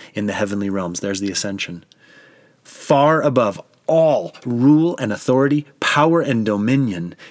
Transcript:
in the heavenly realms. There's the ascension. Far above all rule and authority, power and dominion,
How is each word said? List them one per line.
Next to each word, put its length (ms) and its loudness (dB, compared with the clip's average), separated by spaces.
in 120 -6
the 80 -2
heavenly 360 -4
realms. 320 -6
There's 180 -4
the 120 -4
ascension. 520 -8
Far 580 2
above 400 0
all 460 2
rule 520 4
and 140 -4
authority, 540 0
power 400 2
and 240 -2
dominion, 720 -2